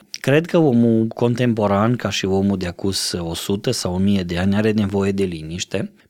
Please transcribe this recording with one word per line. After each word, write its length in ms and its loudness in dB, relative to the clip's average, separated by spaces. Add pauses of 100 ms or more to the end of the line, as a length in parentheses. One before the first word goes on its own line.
(200)
Cred 260 2
că 120 0
omul 480 4
contemporan, 920 0
ca 140 -4
și 140 -4
omul 340 2
de 80 -6
acus 460 -4
o 220 -6
sută 360 -2
sau 240 -2
o 40 0
mie 240 2
de 160 -4
ani, 160 2
are 160 2
nevoie 420 0
de 120 0
liniște, 680 -6 (160)